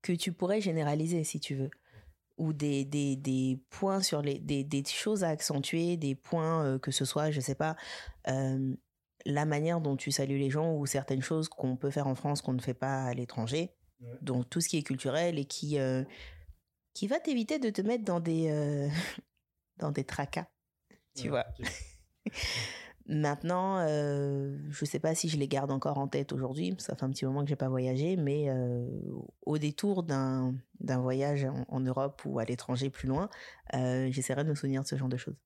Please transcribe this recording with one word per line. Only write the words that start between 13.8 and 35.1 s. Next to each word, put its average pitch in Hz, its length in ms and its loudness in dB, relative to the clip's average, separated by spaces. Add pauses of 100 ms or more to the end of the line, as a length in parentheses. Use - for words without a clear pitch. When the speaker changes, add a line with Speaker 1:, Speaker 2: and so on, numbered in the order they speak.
Speaker 2:
Ouais. 120 80 -12 (120)
Speaker 1:
Donc 127 280 0
tout 170 120 0
ce 165 60 0
qui 170 100 0
est 139 60 2
culturel 147 560 0
et 139 60 0
qui, 147 340 -2
euh, 131 240 2 (920)
qui 202 120 -2
va 285 120 0
t'éviter 285 400 0
de 240 100 2
te 202 140 0
mettre 226 200 2
dans 180 160 0
des, 160 300 2
euh, 147 400 2
<laughs> - 880 -8
dans 147 140 -2
des 139 120 -2
tracas, - 440 -4 (680)
tu 131 100 -8
Speaker 2:
Ouais, 151 40 -2
Speaker 1:
vois. 127 160 0 (140)
Speaker 2:
ok. - 720 -10
Speaker 1:
<laughs> - 0 - (720)
Maintenant, 170 760 2
euh, 143 800 0 (120)
je 147 160 -4
sais - 140 -2
pas 160 140 2
si 165 140 0
je 156 100 0
les 139 120 0
garde 139 220 0
encore 139 260 0
en 139 100 0
tête 139 240 -2
aujourd'hui, 143 460 -2
ça - 180 -6
fait - 80 -4
un 131 60 0
petit 135 160 -2
moment 139 180 0
que 139 60 -2
j'ai 143 80 0
pas 131 100 0
voyagé, 131 480 2
mais, 147 340 2
euh, 123 380 0 (580)
au 151 120 0
détour 175 460 0
d'un, 131 520 2 (240)
d'un 131 220 2
voyage 139 420 2
en, 131 240 -2
en 127 140 -2
Europe 135 440 0
ou 135 140 -2
à 113 60 2
l'étranger 127 440 -2
plus 135 200 -4
loin, 165 200 0 (440)
euh, 127 360 2
j'essaierai 135 360 0
de 156 40 2
me 147 60 2
souvenir 135 280 0
de - 40 -6
ce 143 80 -2
genre 135 140 0
de 127 80 0